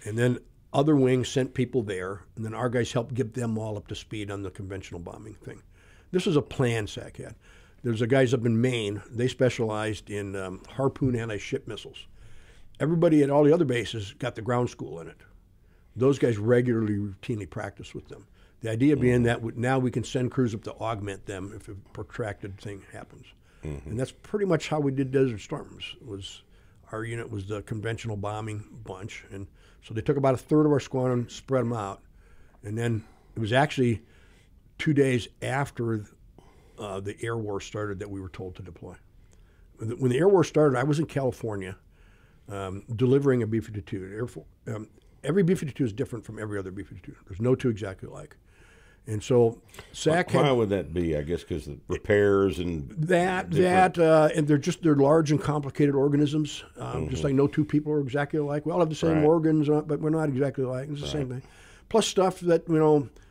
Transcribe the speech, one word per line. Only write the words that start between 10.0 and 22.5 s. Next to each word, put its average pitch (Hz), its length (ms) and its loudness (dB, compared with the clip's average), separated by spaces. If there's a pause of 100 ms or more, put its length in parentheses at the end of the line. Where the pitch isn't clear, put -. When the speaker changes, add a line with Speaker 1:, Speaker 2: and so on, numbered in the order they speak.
Speaker 1:
in, 101 280 -6
um, 95 340 -8
Harpoon 131 440 -2
anti-ship 113 540 -6
missiles. - 380 -14 (760)
Everybody 160 420 4
at 139 80 2
all 147 140 6
the 143 80 8
other 170 120 4
bases 113 540 -4
got 120 160 -6
the 110 80 -10
ground 120 280 0
school 87 300 -12
in 80 80 -14
it. - 100 -20 (800)
Those 131 220 2
guys 120 200 2
regularly, 113 580 2
routinely 101 520 -6
practiced - 460 -12
with - 140 -14
them. - 180 -18 (360)
The 110 80 -6
idea 135 260 4
being 123 200 4
Speaker 2:
Mm-hmm. 123 80 6
Speaker 1:
that 117 180 4
w-, 113 140 -6
now 127 220 0
we 127 120 2
can 120 120 -2
send 123 280 -2
crews 117 240 0
up 107 100 -10
to 107 100 -10
augment 104 520 -6
them 98 280 -10
if 101 140 -16
a 107 60 -14 (180)
protracted 101 640 -10